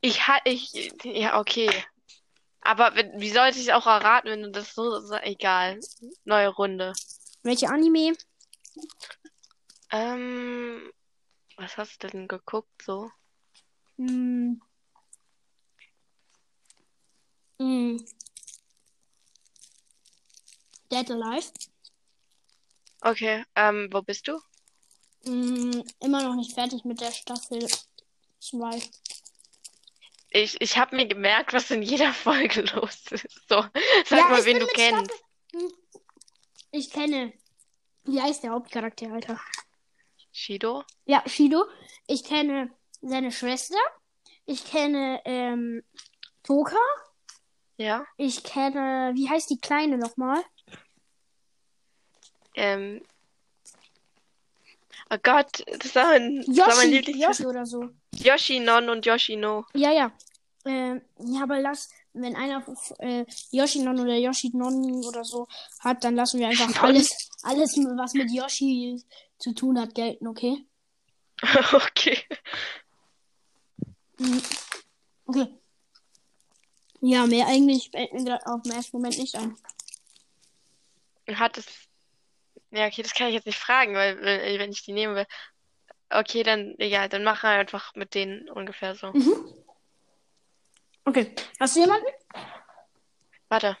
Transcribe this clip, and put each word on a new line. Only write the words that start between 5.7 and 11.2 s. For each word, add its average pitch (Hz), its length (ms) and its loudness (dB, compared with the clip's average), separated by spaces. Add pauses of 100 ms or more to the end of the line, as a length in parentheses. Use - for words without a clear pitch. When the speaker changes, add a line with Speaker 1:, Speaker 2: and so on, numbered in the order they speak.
Speaker 1:
Neue 208 240 4
Runde. 190 420 -4 (520)
Speaker 2:
Welche 247 260 0
Anime? 320 440 4 (1800)
Speaker 1:
Ähm, 247 1000 -8 (680)